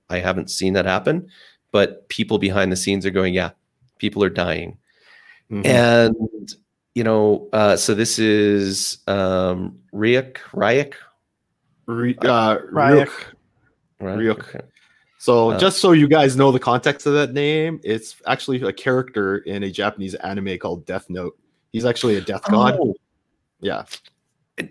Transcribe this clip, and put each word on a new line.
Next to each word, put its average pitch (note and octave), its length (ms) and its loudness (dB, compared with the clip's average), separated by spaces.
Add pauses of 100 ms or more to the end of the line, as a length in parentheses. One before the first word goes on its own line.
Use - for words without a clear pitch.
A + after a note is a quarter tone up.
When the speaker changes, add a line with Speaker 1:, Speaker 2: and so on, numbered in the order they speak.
Speaker 1:
I F2+ 100 -4
haven't F2+ 300 -4
seen F#2+ 240 -2
that F#2+ 120 2
happen, G2 420 -2 (460)
but - 340 0
people - 300 -4
behind F#2+ 340 0
the F#2 60 -2
scenes F#2+ 280 -4
are G2 60 -2
going, F#2 220 0
"Yeah, F2 160 -2 (500)
people G#2 240 -2
are F#2+ 60 2
dying." F2 480 -4 (720)
Speaker 2:
Mm-hmm. G2+ 140 -6
Speaker 1:
And, A#2 920 2 (400)
you A#2 80 -2
know, G#2+ 480 2
uh, G#2 240 4
so - 180 0
this A2+ 260 -2
is, G#2 880 0
um, F#2 720 -2 (160)
Ryuk, A#2+ 440 0 (160)
Ryuk? B2+ 400 0 (960)
Speaker 2:
Ry-, A#2+ 340 -2
uh, A2+ 380 2
Speaker 3:
Ryuk. - 120 -14
Speaker 2:
Ryuk. C#3 380 4 (920)
Speaker 1:
Ryuk, G2 160 -6
Speaker 2:
Ryuk. G#2+ 220 0
Speaker 1:
okay. - 220 -18 (580)
Speaker 2:
So A#2 320 4
Speaker 1:
Uh, - 80 -2
Speaker 2:
just F#3+ 200 2
so F3+ 140 6
you D3 140 8
guys C#3 300 4
know C#3 140 6
the B2+ 80 2
context C3 480 0
of C#3+ 60 2
that C#3+ 200 0
name, D#3 500 -2
it's A2 340 -6 (100)
actually B2+ 340 -4
a G2 100 -2
character A2 680 -2
in G2 240 -8
a F#2+ 80 -6
Japanese G2 440 -6
anime F#2+ 440 -6
called F2 260 -8
Death F#2 240 -10
Note. F2+ 260 -8 (380)
He's A2+ 120 -4
actually A#2+ 320 0
a F#2 40 -4
death F#2+ 280 -8
god. B2 300 4
Speaker 1:
Oh. A#2 140 -2 (640)
Speaker 2:
Yeah. F2 260 -8 (840)